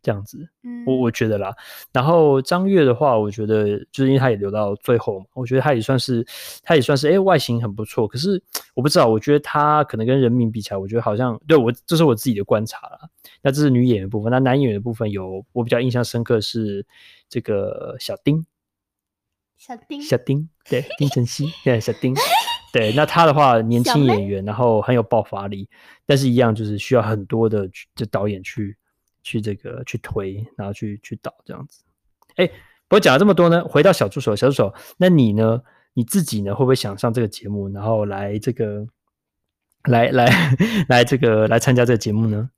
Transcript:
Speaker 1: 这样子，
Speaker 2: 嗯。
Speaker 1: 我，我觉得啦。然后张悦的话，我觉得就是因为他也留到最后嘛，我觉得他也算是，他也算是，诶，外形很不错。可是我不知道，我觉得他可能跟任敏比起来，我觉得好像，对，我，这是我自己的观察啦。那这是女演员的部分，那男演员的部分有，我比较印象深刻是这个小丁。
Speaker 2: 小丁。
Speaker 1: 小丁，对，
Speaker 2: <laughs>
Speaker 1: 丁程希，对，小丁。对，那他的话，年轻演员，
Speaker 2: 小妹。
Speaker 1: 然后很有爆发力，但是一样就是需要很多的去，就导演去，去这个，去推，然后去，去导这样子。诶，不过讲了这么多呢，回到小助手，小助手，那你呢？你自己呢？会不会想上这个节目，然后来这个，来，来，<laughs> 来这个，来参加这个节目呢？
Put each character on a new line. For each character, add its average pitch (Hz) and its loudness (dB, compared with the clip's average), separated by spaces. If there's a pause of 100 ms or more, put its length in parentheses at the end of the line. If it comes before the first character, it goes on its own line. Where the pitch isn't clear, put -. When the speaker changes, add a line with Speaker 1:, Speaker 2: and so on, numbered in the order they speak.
Speaker 1:
这 123 -4
样 101 -8
子， 147 -18 (180)
Speaker 2:
嗯。 240 -14
Speaker 1:
我， 131 0
我 127 0
觉 110 -2
得 107 0
啦。 98 -6 (380)
然 127 0
后 151 4
张 180 0
悦 185 4
的 123 4
话， 123 2
我 104 0
觉 104 -6
得 104 0 (120)
就 135 -2
是 131 4
因 135 4
为 135 4
他 131 2
也 113 0
留 101 -4
到 104 -2
最 120 0
后 98 -4
嘛， 101 -20
我 127 -8
觉 127 0
得 127 2
他 147 2
也 117 0
算 131 0
是， 120 -2 (360)
他 170 0
也 143 6
算 143 2
是， 143 0
诶， 185 4
外 190 4
形 117 -2
很 101 -6
不 107 -8
错。 113 -2
可 123 -8
是 180 -2 (320)
我 123 -2
不 143 2
知 175 2
道， 131 6
我 110 4
觉 147 0
得 147 4
他 151 0
可 120 -8
能 110 -2
跟 135 2
任 120 4
敏 117 0
比 113 -6
起 - -12
来， 101 -6
我 98 -8
觉 107 -8
得 117 0
好 107 -2
像， 123 -4
对， 156 6
我， 120 4 (140)
这 170 -2
是 165 4
我 135 4
自 107 -6
己 123 0
的 101 -4
观 110 0
察 - -14 (100)
啦。 - -20 (320)
那 139 0
这 143 -2
是 143 4
女 123 4
演 117 2
员 95 -4
的 98 -8
部 107 -6
分， 113 -4
那 127 2
男 131 2
演 131 0
员 101 -4
的 - -4
部 120 -8
分 110 -4
有， 95 -10
我 120 -2
比 117 -6
较 120 2
印 127 -2
象 120 -2
深 117 -6
刻 117 0
是 104 -6 (440)
这 120 -6
个 - -6
小 - -10
丁。 160 0 (1120)
Speaker 2:
小 247 -18
丁。 285 -14
Speaker 1:
小 294 -4
丁， 147 -4 (220)
对， 127 -2
Speaker 2:
<laughs> - -12
Speaker 1:
丁 147 -2
程 123 0
希， 147 -6 (120)
对， 120 2
小 117 -6
丁。 131 -4 (580)
对， 110 0
那 147 4
他 165 4
的 143 4
话， 143 4
年 120 0
轻 143 2
演 107 2
员， 98 -4
Speaker 2:
小 95 -6
妹。 101 -8
Speaker 1:
然 107 -6
后 113 2
很 127 0
有 117 2
爆 110 0
发 101 -10
力， 98 -12 (380)
但 143 2
是 135 2
一 120 2
样 117 4
就 107 -6
是 104 -6
需 - -2
要 117 4
很 104 -4
多 113 0
的 104 -2
去， - -20
就 117 -6
导 101 -4
演 98 -6
去， 101 -10 (480)
去 113 -6
这 104 -6
个， - -14
去 - -10
推， 101 -8 (100)
然 101 -10
后 104 -8
去， 104 -10
去 - -14
导 - -14 (100)
这 - -18
样 - -16
子。 - -20 (540)
诶， 185 2
不 - -4
过 214 8
讲 139 4
了 135 4
这 202 4
么 196 4
多 175 4
呢， 170 2
回 - 2
到 185 6
小 104 0
助 139 -8
手， 107 0
小 123 2
助 139 4
手， 104 0 (240)
那 180 2
你 131 6
呢？ 110 0 (340)
你 120 -2
自 190 0
己 110 -4
呢？ 98 -6
会 131 0
不 123 2
会 131 4
想 101 -8
上 120 -2
这 123 -2
个 110 0
节 - -10
目， 101 -6
然 101 -10
后 110 0
来 101 -6
这 117 -4
个， 107 -6 (1000)
来， 120 2
来， 120 4 (280)
<laughs> 214 0
来 120 4
这 123 2
个， 110 2
来 117 2
参 127 2
加 123 4
这 120 2
个 113 2
节 110 -4
目 110 0
呢？ 107 -4